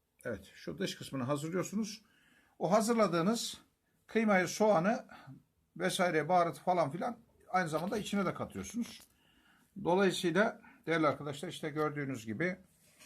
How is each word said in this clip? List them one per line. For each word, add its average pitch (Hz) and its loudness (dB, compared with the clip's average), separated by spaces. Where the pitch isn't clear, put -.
Evet, 107 -10
şu - -12
dış 185 -4
kısmını 131 -8
hazırlıyorsunuz. 160 -4
O - 0
hazırladığınız 214 2
kıymayı, 202 2
soğanı 208 2
vesaire, 175 2
baharatı 175 4
falan 170 2
filan 233 -6
aynı 180 0
zamanda 170 -2
içine 196 0
de 151 0
katıyorsunuz. - -8
Dolayısıyla 180 2
değerli 160 2
arkadaşlar, 143 -4
işte 151 -8
gördüğünüz 143 -4
gibi 165 -2